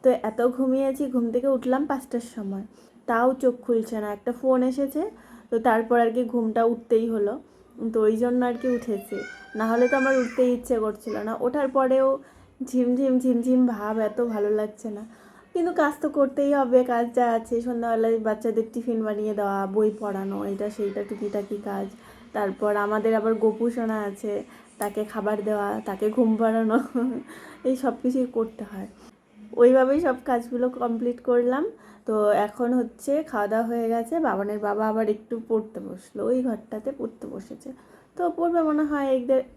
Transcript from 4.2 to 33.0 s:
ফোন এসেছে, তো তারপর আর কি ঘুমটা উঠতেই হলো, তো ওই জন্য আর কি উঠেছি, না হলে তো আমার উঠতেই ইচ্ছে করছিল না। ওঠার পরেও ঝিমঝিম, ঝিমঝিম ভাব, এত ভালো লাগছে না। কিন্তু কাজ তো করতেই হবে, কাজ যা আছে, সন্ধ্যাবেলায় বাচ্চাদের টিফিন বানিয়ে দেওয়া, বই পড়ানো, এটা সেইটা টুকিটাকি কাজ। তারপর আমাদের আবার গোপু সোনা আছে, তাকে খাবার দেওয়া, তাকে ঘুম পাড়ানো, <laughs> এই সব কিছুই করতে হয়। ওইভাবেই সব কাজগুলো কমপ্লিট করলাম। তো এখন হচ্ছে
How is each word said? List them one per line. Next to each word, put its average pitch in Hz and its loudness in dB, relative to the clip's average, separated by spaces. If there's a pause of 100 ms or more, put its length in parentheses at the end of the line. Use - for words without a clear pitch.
ফোন 254 2
এসেছে, 277 -2 (400)
তো 233 0
তারপর 226 4
আর 226 4
কি 247 0
ঘুমটা 226 0
উঠতেই 226 2
হলো, 220 -2 (540)
তো 226 2
ওই 220 4
জন্য 247 2
আর 247 0
কি 240 -4
উঠেছি, 233 -4 (400)
না 220 0
হলে 240 4
তো 269 4
আমার 269 4
উঠতেই 247 2
ইচ্ছে 240 -2
করছিল 214 -4
না। 214 -4
ওঠার 269 0
পরেও 269 2 (440)
ঝিমঝিম, 254 2
ঝিমঝিম 254 4
ভাব, 220 -2
এত 214 -2
ভালো 214 0
লাগছে 214 -2
না। 208 -12 (480)
কিন্তু 349 0
কাজ 294 2
তো 302 0
করতেই 285 2
হবে, 254 4
কাজ 240 0
যা 240 4
আছে, 226 0
সন্ধ্যাবেলায় 226 0
বাচ্চাদের 220 0 (100)
টিফিন 226 -2
বানিয়ে 214 -2
দেওয়া, 196 0
বই 214 2
পড়ানো, 196 -4
এটা 202 -4
সেইটা 202 -4
টুকিটাকি 202 -6
কাজ। 196 -6 (460)
তারপর 208 0
আমাদের 214 2
আবার 220 2
গোপু 220 2
সোনা 226 -2
আছে, 202 -6 (340)
তাকে 208 -4
খাবার 208 -2
দেওয়া, 208 -2
তাকে 214 -2
ঘুম 226 4
পাড়ানো, 226 2 (440)
<laughs> - -20
এই 254 2
সব 254 -2 (100)
কিছুই 254 2
করতে 226 -4
হয়। 196 -12 (680)
ওইভাবেই 262 6
সব 269 2 (100)
কাজগুলো 247 -2
কমপ্লিট 240 -4
করলাম। 247 2 (400)
তো 214 2
এখন 214 0
হচ্ছে 269 -2